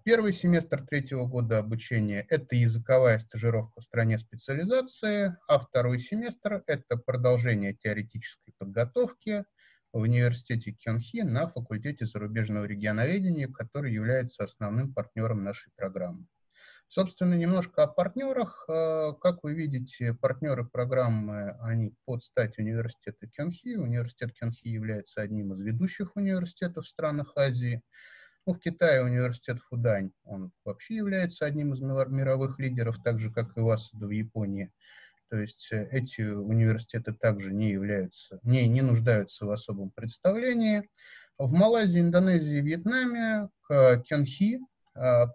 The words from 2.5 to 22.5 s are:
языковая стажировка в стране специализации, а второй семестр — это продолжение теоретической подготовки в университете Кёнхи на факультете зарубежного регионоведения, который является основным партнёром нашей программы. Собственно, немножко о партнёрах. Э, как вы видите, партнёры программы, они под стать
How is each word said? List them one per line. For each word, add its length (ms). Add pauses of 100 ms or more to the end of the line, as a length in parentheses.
языковая 640
стажировка 640
в 20
стране 340
специализации, 1160 (120)
а 120
второй 400
семестр — 680
это 300
продолжение 760
теоретической 840
подготовки 880 (480)
в 100
университете 720
Кёнхи 500
на 240
факультете 580
зарубежного 600
регионоведения, 840
который 440
является 520
основным 500
партнёром 480
нашей 340
программы. 520 (600)
Собственно, 440
немножко 480
о 60
партнёрах. 840
Э, 500
как 240
вы 120
видите, 580
партнёры 500
программы, 960
они 360 (100)
под 180
стать 360